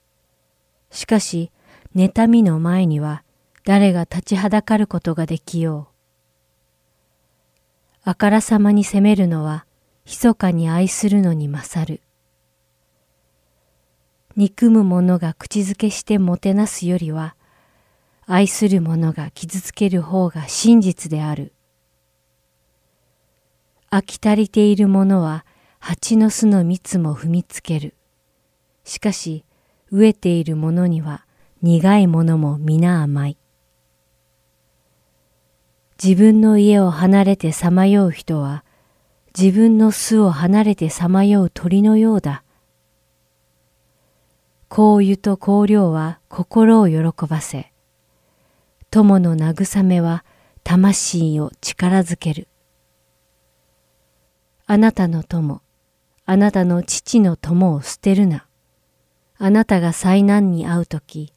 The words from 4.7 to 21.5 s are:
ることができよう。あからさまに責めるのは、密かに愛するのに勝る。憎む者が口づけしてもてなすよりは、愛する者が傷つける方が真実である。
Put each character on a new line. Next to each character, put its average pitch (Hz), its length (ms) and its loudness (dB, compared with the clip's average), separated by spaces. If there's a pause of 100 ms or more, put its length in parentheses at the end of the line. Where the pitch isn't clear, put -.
る 214 100 0
こ 175 140 -6
と 165 160 -6
が 160 100 -4
で 165 140 -6
き 170 220 -8
よ 151 260 -6 (2250)
う。 202 60 -6
あ 180 60 -6
か 208 160 0
ら 214 100 2
さ 214 180 0
ま 208 140 4
に 208 100 2
責 196 160 -4
め 208 160 4
る 185 140 0
の 156 160 -4
は、 156 180 -8 (460)
密 - 260 0
か 185 160 -2
に 165 180 -2
愛 175 180 0
す 208 220 -4
る 202 120 2
の 175 120 0
に 151 160 -6
勝 147 360 -8
る。 156 160 -10 (2250)
憎 208 340 2
む 220 140 4
者 180 340 2
が 165 140 -4
口 - 260 -10
づ 196 160 -4
け 214 140 -4
し - 120 -10
て 214 160 -2
も 175 200 0
て 196 160 -2
な 208 120 0
す 180 220 -8
よ 180 100 -2
り 165 140 -8
は、 160 240 -10 (880)
愛 190 220 2
す 208 220 -2
る 190 120 2
者 165 300 -2
が 151 200 -10
傷 175 280 -12
つ - 140 -14
け 202 160 -2
る 180 120 -2
方 180 280 -2
が 156 180 -12
真 233 320 4
実 180 320 -2
で 151 100 -4
あ 151 140 -6
る。 139 160 -12 (2500)